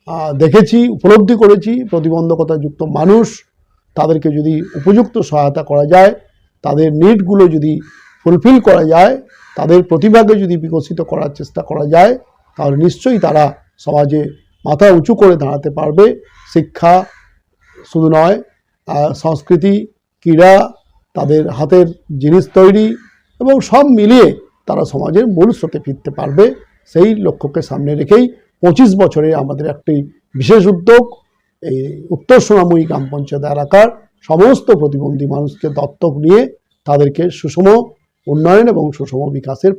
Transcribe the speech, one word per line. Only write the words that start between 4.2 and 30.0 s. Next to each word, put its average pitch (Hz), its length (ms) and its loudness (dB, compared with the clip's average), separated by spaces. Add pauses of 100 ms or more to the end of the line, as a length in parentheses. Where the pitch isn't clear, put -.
যদি 151 320 -4 (140)
উপযুক্ত 196 420 0
সহায়তা 147 460 -4
করা 147 220 -2
যায়, 185 280 4 (500)
তাদের 151 300 -2
নিডগুলো 196 540 2
যদি 156 320 -2 (440)
ফুলফিল 196 360 2
করা 185 240 2
যায়, 185 380 2 (340)
তাদের 175 280 2
প্রতিভাকে 214 520 2
যদি 180 220 -4
বিকশিত 160 440 -8
করার 151 340 -8
চেষ্টা 156 260 -14
করা 156 240 -8
যায়, 180 320 2 (400)
তাহলে 143 200 -4
নিশ্চয়ই 175 420 -2
তারা 151 340 0 (240)
সমাজে 147 440 -2 (440)
মাথা 156 260 2
উঁচু 180 240 2
করে 190 200 4
দাঁড়াতে 143 340 -6
পারবে। 151 360 0 (480)
শিক্ষা 170 520 0 (880)
শুধু 160 160 0
নয়, 170 320 0 (460)
আহ, 147 260 -4
সংস্কৃতি, 180 760 -2 (340)
ক্রীড়া, 180 520 4 (400)
তাদের 151 360 -2
হাতের 165 380 0 (300)
জিনিস 160 360 0
তৈরি 208 420 2 (440)
এবং 262 200 0
সব 285 260 2
মিলিয়ে 226 540 4 (260)
তারা 151 200 -4
সমাজের 151 420 -4
মূল 190 240 0
স্রোতে 160 280 -8
ফিরতে 143 320 -12
পারবে। 147 420 -2 (320)
সেই 208 300 0
লক্ষ্যকে 156 460 -6
সামনে 143 340 -6
রেখেই 208 320 2 (340)
পঁচিশ 190 340 2
বছরে 160 400 0
আমাদের 143 300 -8
একটি 147 440 -6 (240)